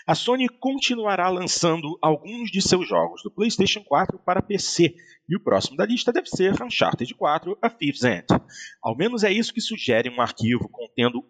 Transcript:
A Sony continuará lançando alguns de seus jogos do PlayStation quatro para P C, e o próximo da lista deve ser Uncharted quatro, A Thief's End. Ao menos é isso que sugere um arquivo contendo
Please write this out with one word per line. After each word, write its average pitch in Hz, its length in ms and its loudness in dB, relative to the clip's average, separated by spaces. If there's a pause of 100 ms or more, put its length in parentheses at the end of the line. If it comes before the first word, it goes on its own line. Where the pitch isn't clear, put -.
A 165 100 2
Sony 254 320 0
continuará 226 800 -2
lançando 170 760 -2
alguns 202 480 0
de 190 100 -2
seus 180 280 2
jogos 85 340 0
do - 80 -10
PlayStation 208 540 0
quatro 160 340 0
para - 240 -2
P 202 160 -4
C, - 380 2 (320)
e 165 80 0
o - 60 -6
próximo 110 340 2
da 190 100 0
lista 233 260 0
deve 359 140 -2
ser 190 340 0
Uncharted - 540 -2
quatro, 160 480 -2
A 233 80 2
Thief's 143 320 -4
End. 107 240 2 (560)
Ao 113 140 -2
menos 214 260 0
é 208 80 4
isso 220 240 -2
que 233 60 -4
sugere 123 500 0
um 123 100 -6
arquivo 117 480 0
contendo 120 600 -2